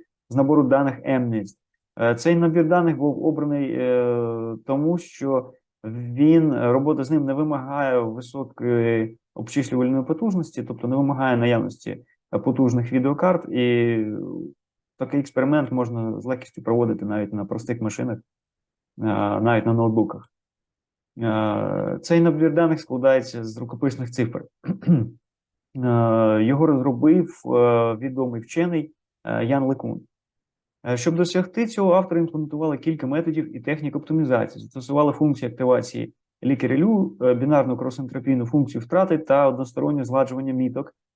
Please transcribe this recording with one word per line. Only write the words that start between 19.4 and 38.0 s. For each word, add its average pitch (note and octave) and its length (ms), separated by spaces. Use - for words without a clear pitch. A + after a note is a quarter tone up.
навіть A2+ 260
на A#2 60
ноутбуках. A2+ 560
Е, G#2+ 840
цей E3+ 180
набір D#3 340
даних D#3+ 260
складається B2+ 640
з A2 140
рукописних A#2+ 520
цифр. - 380
<clears throat> - 60
Е, A2+ 680
його C#3+ 240
розробив, C#3+ 800
е, - 20
відомий B2+ 440
вчений, E3 520
е, A2+ 200
Ян C3+ 200
Лекун. C3 360
Е, A#2+ 100
щоб E3 180
досягти F#3 520
цього, G3 260
автори F#3 280
імплементували D#3 580
кілька D#3 280
методів D#3 500
і A#2+ 40
технік D3 360
оптимізації, B2+ 640
застосували C#3 500
функції C#3+ 380
активації B2 640
лікаря C3 320
Лю, G3 460
е, B2 120
бінарну B2+ 420
крос-ентропійну B2+ 720